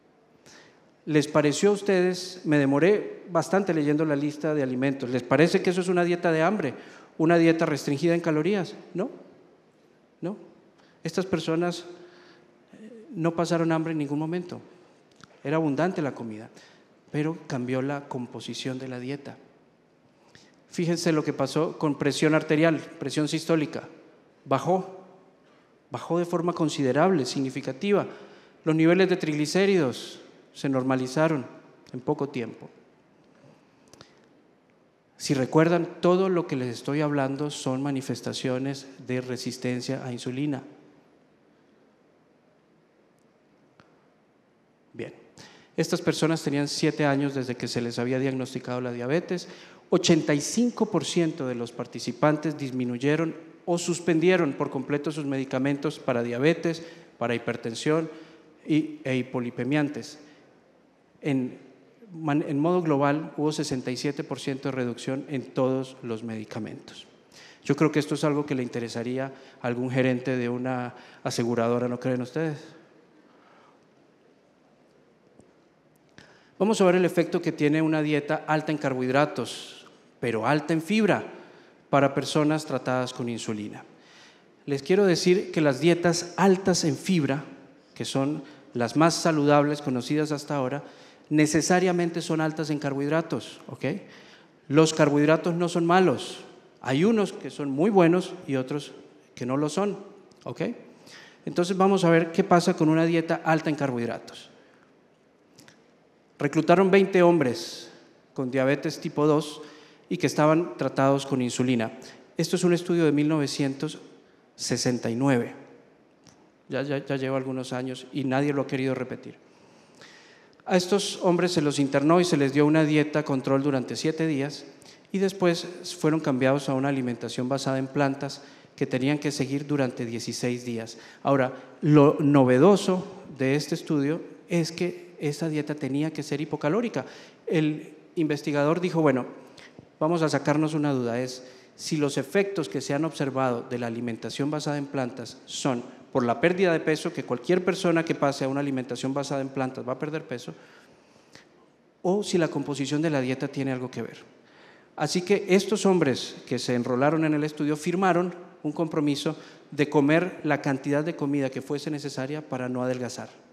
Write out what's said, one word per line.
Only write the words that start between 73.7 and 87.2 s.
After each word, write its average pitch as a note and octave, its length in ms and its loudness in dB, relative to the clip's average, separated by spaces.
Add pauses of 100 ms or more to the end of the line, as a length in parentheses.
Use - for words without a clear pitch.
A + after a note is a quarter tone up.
Vamos G3+ 240 2
a G3 40 8
ver F3+ 100 8
el F3+ 100 4
efecto E3+ 340 0
que E3+ 120 0
tiene D#3 320 2
una D#3 180 2
dieta D3+ 460 0
alta D#3 240 0
en D3 80 -2
carbohidratos, C3 1080 -2 (320)
pero A2+ 280 -2
alta D3+ 260 2
en D#3+ 80 0
fibra, F#3+ 540 2 (540)
para C#3 240 4
personas D3+ 520 0
tratadas B2+ 480 -4
con A#2+ 160 -6
insulina. G#2+ 540 -8 (840)
Les C#3 160 -4
quiero G3 240 4
decir F3+ 440 4
que - 80 -2
las C#3+ 200 4
dietas E3+ 580 2
altas F#3 460 4
en D3 120 0
fibra, D3 480 0 (520)